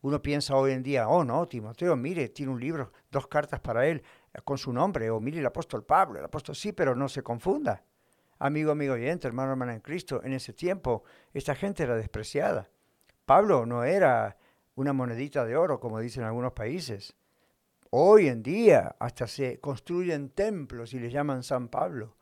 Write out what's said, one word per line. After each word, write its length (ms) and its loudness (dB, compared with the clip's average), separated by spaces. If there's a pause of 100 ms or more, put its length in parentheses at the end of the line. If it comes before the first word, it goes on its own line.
Uno 220 -2
piensa 340 0
hoy 160 4
en 100 -2
día, 260 0
"Oh, 160 6
no, 220 0
Timoteo, 500 -2
mire, 340 -4
tiene 220 -6
un 80 -6
libro, 320 -6 (180)
dos 160 -4
cartas 340 -2
para 260 2
él, 160 0 (300)
eh, 120 -16
con 140 -4
su 140 -6
nombre, 380 0
o 100 0
mire 180 -6
el 80 -2
apóstol 380 -6
Pablo, 340 2
el 60 -10
apóstol", 320 -10
sí, 160 -6
pero 240 2
no 120 -2
se 140 -8
confunda. 640 -2 (560)
Amigo, 320 0
amigo 220 0
oyente, 320 -2
hermano, 260 -2
hermana 220 -4
en 60 -10
Cristo, 420 -6
en 100 -6
ese 200 -8
tiempo, 520 -2 (280)
esta 220 -4
gente 300 -4
era 120 0
despreciada. 760 -4 (540)
Pablo 420 6
no 180 0
era 520 4 (380)
una 180 -2
monedita 520 -2
de 120 -2
oro, 240 2
como 200 -6
dicen 240 -6
algunos 280 -4
países. 640 -8 (760)
Hoy 380 8
en 140 -2
día 580 4
hasta 260 -6
se 340 -6
construyen 680 -4
templos 640 -4
y 60 -6
les 120 -6
llaman 300 -2
San 260 -4
Pablo. 540 -6